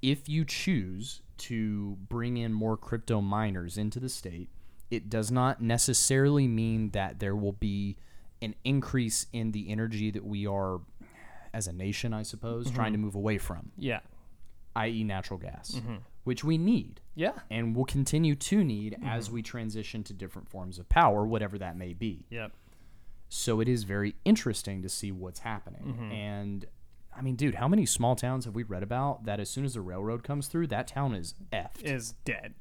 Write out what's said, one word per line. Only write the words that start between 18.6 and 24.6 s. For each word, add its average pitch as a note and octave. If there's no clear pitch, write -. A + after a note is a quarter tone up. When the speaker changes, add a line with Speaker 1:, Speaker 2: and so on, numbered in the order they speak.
Speaker 1:
need G#2+
as A#2
Speaker 2:
Mm-hmm. A2
Speaker 1:
we A2+
transition A2
to G#2
different F#2
forms F#2
of F2+
power, G#2+
whatever G#2+
that F2+
may F2+
be. F#2
Speaker 2:
Yep. A2+
Speaker 1:
So A2+
it A2+
is A#2+
very G2+
interesting G#2